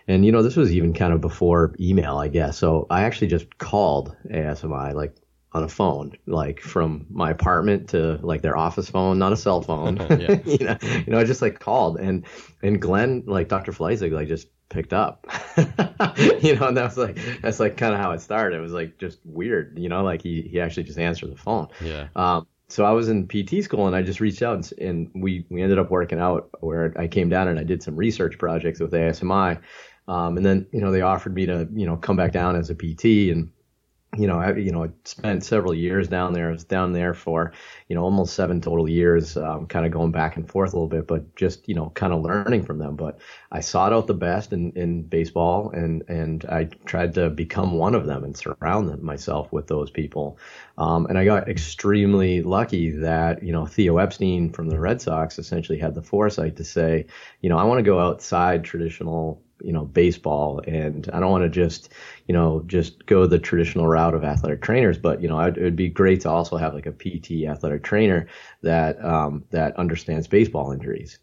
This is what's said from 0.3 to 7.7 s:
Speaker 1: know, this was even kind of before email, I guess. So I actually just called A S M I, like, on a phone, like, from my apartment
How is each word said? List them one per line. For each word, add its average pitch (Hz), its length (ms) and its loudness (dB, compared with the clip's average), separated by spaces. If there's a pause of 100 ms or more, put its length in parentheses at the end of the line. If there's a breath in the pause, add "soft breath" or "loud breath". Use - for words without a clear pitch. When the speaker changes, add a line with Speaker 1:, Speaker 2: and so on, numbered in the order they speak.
Speaker 1:
know, 113 120 6
this 123 140 2
was 120 160 4
even 85 200 2
kind 85 220 2
of 78 80 2
before 85 580 4
email, 85 380 2
I 73 100 -2
guess. 73 300 0
So 80 320 2
I 92 140 2
actually 110 240 0
just - 280 -2
called 78 580 0 (160)
A 95 80 -4
S 76 240 -4
M 78 120 -6
I, 69 180 -6
like, 73 240 -6 (360)
on 78 100 -2
a 76 60 -4
phone, 73 420 -2 (160)
like, 76 340 -4
from 80 500 -2
my 82 200 -2
apartment 90 600 2